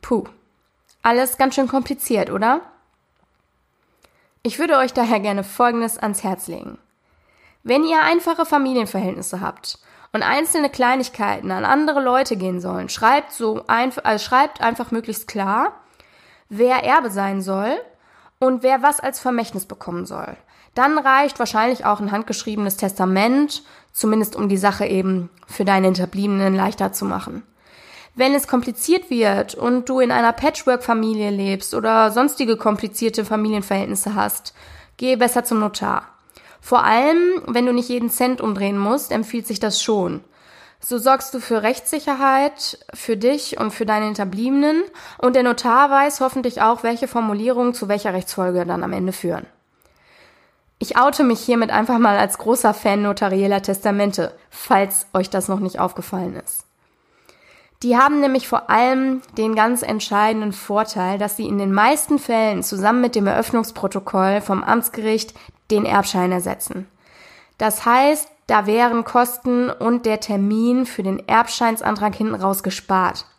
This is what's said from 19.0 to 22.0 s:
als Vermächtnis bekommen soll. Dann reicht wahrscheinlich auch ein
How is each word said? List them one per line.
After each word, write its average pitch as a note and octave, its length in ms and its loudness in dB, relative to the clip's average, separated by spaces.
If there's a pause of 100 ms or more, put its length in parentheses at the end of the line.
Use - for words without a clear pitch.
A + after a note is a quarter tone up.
als C4+ 180 -6
Vermächtnis A3+ 460 -4
bekommen F3 400 -10
soll. D#3+ 320 -12 (360)
Dann C#4+ 240 4
reicht C4+ 400 2
wahrscheinlich A#3 480 -2
auch G#3 140 2
ein G#3 140 -4